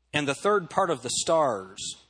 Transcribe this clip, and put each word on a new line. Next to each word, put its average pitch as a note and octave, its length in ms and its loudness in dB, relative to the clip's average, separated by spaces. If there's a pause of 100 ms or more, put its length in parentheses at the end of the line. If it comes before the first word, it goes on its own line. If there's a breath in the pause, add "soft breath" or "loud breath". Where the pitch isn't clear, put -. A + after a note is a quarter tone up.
(120)
and D3 160 0
the C#3 80 0
third G3+ 340 0
part F#3 200 2
of B2+ 120 -2
the A#2+ 80 -4
stars, A#2 840 0 (140)